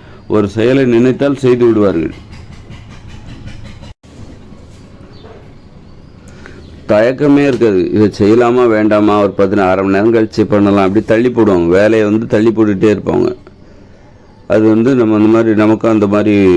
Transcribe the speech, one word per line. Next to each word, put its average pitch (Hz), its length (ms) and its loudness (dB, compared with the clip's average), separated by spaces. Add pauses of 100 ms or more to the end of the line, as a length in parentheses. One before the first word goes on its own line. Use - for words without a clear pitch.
(280)
ஒரு 104 200 0
செயலை 110 380 0
நினைத்தால் 127 580 0
செய்து 123 220 2
விடுவார்கள். 98 480 0 (4000)
தயக்கமே 139 600 0
இருக்காது, 113 340 0 (120)
இதை 107 160 2
செய்யலாமா 120 600 2
வேண்டாமா, 107 520 0
ஒரு 101 120 0
பத்து 98 240 -2
நே-, 95 120 0
அரை 95 140 0
மணி 98 140 0
நேரம் 110 180 0
கழிச்சு 107 300 -2
பண்ணலாம், 101 420 0
அப்படி 98 180 0
தள்ளி 117 240 0
போடுவாங்க, 104 400 2
வேலையை 107 380 2
வந்து 110 200 0
தள்ளி 113 240 2
போட்டுட்டே 104 400 0
இருப்பாங்க. 92 380 -2 (1200)
அது 110 200 0
வந்து 113 260 2
நம்ம 110 220 0
அந்த 107 120 2
மாதிரி, 113 260 2
நமக்கும் 110 380 0
அந்த 104 140 2
மாதிரி 104 280 0 (220)